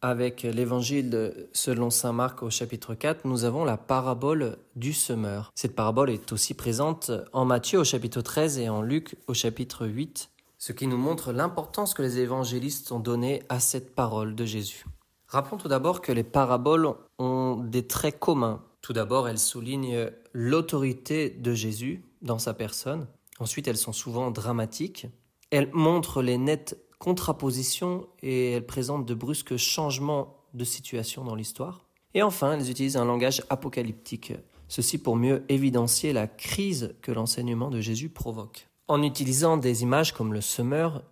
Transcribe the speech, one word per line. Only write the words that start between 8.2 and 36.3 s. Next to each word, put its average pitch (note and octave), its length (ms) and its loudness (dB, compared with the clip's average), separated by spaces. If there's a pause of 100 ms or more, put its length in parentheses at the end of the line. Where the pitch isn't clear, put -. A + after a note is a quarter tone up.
treize D3+ 360 0
et A#2 120 0
en G#2+ 100 0
Luc C#3 360 -2 (100)
au B2+ 80 -2
chapitre A#2 520 -2
huit, A#2+ 440 -6 (260)
ce - 160 -10
qui C3 140 -4
nous B2+ 100 2
montre C3+ 360 0
l'importance F3 600 -2
que - 80 -4
les B2+ 200 0
évangélistes B2 720 -2
ont A#2+ 80 -4
donnée A#2+ 520 0
à B2+ 100 0
cette - 340 -2
parole A2 400 0
de A2+ 120 -2
Jésus. G#2+ 400 -6 (420)
Rappelons C#3 300 -2
tout F#3 100 -8
d'abord C#3 320 2
que - 120 -2
les A#2 120 2
paraboles C3+ 720 4 (240)
ont B2+ 380 2
des A#2+ 300 -2
traits - 320 -2
communs. A#2+ 440 2 (180)
Tout - 140 -8
d'abord, A#2 340 2
elles A2 100 -4
soulignent B2 680 -2 (240)
l'autorité C#3 960 2
de A#2+ 240 -2
Jésus A2+ 500 -2 (200)
dans A#2+ 160 -2
sa A2+ 160 -2
personne. B2+ 520 -6 (340)
Ensuite, C3 260 -4
elles A#2+ 100 0
sont A2+ 160 -2
souvent B2 380 -4
dramatiques. A2+ 760 -4 (420)
Elles C#3 220 4
montrent E3 500 4
les B2 160 2
nettes D3 400 0 (220)
contrapositions E3+ 1040 0 (160)
et B2+ 300 0
elles A#2+ 120 -2
présentent C3 420 -4
de A#2+ 80 -2
brusques B2 420 -4
changements C#3 800 0 (180)
de B2 80 -6
situation B2 600 -6
dans A#2 100 -6
l'histoire. B2+ 500 -8 (300)
Et F#3 80 6
enfin, F3+ 300 4
elles C#3 180 0
utilisent C3+ 260 0
un A#2+ 80 4
langage B2 460 2
apocalyptique. A#2+ 840 -6 (340)
Ceci - 300 0
pour A#2 180 2
mieux C3 320 4
évidencier C3+ 640 4
la A2 160 2
crise F3+ 760 -4